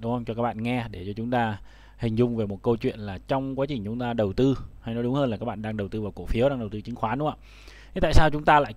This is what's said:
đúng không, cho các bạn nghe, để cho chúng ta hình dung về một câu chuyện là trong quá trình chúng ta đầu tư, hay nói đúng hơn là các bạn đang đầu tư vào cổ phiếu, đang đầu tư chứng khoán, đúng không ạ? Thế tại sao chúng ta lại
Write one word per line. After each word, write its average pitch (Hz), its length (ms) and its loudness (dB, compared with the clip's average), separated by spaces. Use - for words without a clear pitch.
đúng 117 120 -4
không, 120 120 -4
cho 113 100 -6
các 117 80 -2
bạn 110 200 -2
nghe, 120 280 -2
để 92 160 -10
cho 104 100 -6
chúng 113 140 -4
ta 117 280 0
hình 113 200 -2
dung 120 180 4
về 110 100 0
một 98 160 -8
câu 120 140 2
chuyện 113 240 -4
là 101 180 -8
trong 135 300 -2
quá 135 80 0
trình 135 180 -6
chúng 110 140 -6
ta 120 140 -2
đầu 107 200 0
tư, 131 260 4
hay 117 140 -8
nói 120 100 -2
đúng 123 100 0
hơn 139 160 2
là 104 60 -2
các 107 100 -6
bạn 107 160 -6
đang 110 140 -6
đầu 101 120 -4
tư 107 120 -4
vào 101 100 -4
cổ 87 160 -12
phiếu, 117 220 2
đang 139 120 -2
đầu 110 80 -6
tư 107 120 -8
chứng 117 140 -8
khoán, 117 240 -2
đúng 151 100 -2
không - 120 -6
ạ? - 40 -20
Thế 190 60 -2
tại 170 140 2
sao 160 160 10
chúng 151 140 -4
ta 151 160 8
lại 139 160 -2